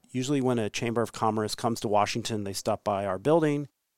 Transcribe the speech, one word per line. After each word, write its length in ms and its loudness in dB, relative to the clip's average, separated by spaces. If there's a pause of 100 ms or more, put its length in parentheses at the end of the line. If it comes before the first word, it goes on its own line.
(120)
usually 280 0
when 180 2
a 120 -2
Chamber 320 -2
of 100 -4
Commerce 440 0
comes 240 -2
to 80 -2
Washington, 560 0
they 80 -8
stop 320 -4
by 200 0
our 140 -2
building, 480 2 (320)